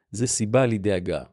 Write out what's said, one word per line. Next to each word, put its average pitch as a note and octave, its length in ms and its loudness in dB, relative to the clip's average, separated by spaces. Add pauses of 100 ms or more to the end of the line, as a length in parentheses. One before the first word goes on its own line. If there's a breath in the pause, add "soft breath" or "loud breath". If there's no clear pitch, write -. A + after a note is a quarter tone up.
(100)
זה A2+ 160 -2
סיבה A#2+ 400 2
לדאגה. F#2 680 0